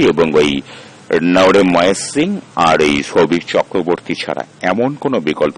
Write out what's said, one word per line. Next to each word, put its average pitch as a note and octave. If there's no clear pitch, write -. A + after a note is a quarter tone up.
এবং D#2+
ওই D2+
নওরে F#2+
মহেশ F2+
সিং D#3
আর D#2+
এই D2
সৌভিক E2+
চক্রবর্তী F2
ছাড়া -
এমন A#2
কোনো C3
বিকল্প D2